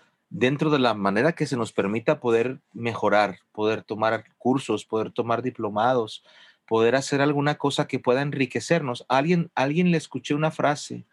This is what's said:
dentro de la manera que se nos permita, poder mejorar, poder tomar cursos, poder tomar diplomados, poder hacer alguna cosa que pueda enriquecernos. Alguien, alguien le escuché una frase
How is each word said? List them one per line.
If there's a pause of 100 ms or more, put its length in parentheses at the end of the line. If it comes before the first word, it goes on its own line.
(300)
dentro
de
la
manera
que
se
nos
permita,
poder (140)
mejorar, (120)
poder
tomar (120)
cursos,
poder
tomar
diplomados, (440)
poder
hacer
alguna
cosa
que
pueda
enriquecernos.
Alguien,
alguien
le
escuché
una
frase